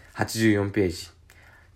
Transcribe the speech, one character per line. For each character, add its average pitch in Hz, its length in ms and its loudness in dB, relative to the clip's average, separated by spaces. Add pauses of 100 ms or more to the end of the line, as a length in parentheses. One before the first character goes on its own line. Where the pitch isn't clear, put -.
(140)
八 - 260 -4
十 113 120 4
四 101 200 0
ペ 98 160 2
ー - 20 -2
ジ。 - 200 -10 (680)